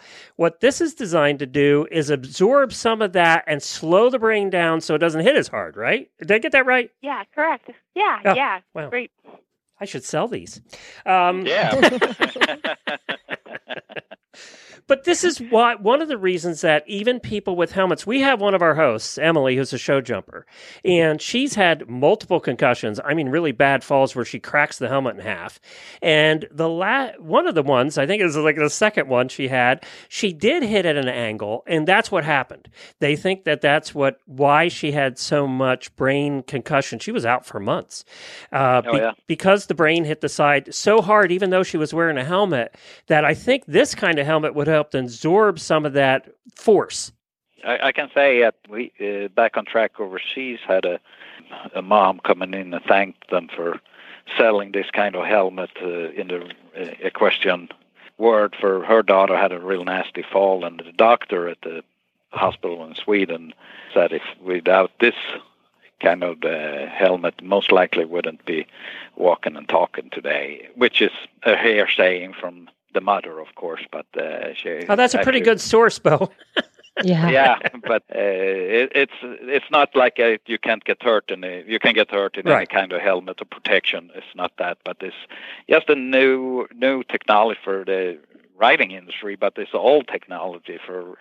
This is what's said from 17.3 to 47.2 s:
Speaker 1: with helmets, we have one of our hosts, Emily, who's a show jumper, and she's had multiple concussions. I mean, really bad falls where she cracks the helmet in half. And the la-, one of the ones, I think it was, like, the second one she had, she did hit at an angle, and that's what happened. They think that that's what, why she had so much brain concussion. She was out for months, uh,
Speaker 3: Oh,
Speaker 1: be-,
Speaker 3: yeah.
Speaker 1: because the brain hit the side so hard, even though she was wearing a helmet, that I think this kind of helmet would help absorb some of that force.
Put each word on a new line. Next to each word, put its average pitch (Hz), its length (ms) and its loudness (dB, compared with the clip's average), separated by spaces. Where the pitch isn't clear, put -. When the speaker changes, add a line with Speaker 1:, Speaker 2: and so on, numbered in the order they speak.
Speaker 1:
with 175 160 -2
helmets, 185 340 0
we 254 140 0
have 269 180 2
one 202 140 2
of 185 80 2
our 165 140 4
hosts, 135 420 0
Emily, 139 400 2
who's 135 160 -2
a 131 60 -6
show 139 240 0
jumper, 113 420 -10
and 165 380 2
she's 262 320 -2
had 170 340 2
multiple 156 500 2
concussions. 123 640 -2
I 143 120 -4
mean, 151 160 -2
really 156 220 0
bad 139 300 2
falls 135 320 0
where 120 120 -4
she - 120 -12
cracks - 400 -2
the 127 100 -4
helmet 131 280 -4
in 95 60 -14
half. 98 360 -10
And 156 480 2
the 165 180 -2
la-, 214 500 -2
one 214 280 0
of 294 80 -2
the 156 80 2
ones, 135 340 2
I 139 100 0
think 202 140 -2
it 185 60 2
was, 147 100 -2
like, 151 200 2
the 151 120 0
second 160 400 -2
one 127 220 0
she 135 180 -6
had, 127 380 0
she 196 240 -4
did 247 280 0
hit 208 220 0
at 151 140 0
an 131 100 -2
angle, 110 580 -6
and 156 220 0
that's - 240 2
what 170 120 0
happened. 139 440 -4
They 147 160 0
think 190 280 -4
that 151 180 -2
that's 147 320 2
what, 135 320 -2
why 143 420 2
she 160 240 -4
had 135 260 -2
so 143 280 0
much 131 500 -2
brain 143 460 -2
concussion. 135 560 -4
She 208 140 -10
was 226 120 -4
out 123 220 -2
for - 120 -12
months, 120 460 -6
uh, 127 320 2
Speaker 3:
Oh, 120 80 -4
Speaker 1:
be-, 127 60 2
Speaker 3:
yeah. 113 140 0
Speaker 1:
because 190 360 2
the 175 100 -4
brain 165 300 2
hit 151 160 -4
the 151 80 -4
side 143 460 0
so 214 260 4
hard, 196 320 4
even 185 160 0
though 185 140 2
she 180 160 -4
was 151 160 -4
wearing 160 240 0
a 127 60 -4
helmet, 165 520 -2
that 151 180 4
I 147 80 2
think 254 320 -2
this 208 300 2
kind 170 240 0
of 139 80 0
helmet 156 280 0
would 143 200 -2
help - 0 -
absorb 156 680 0
some 208 260 0
of 139 60 -4
that 135 360 2
force. - 560 2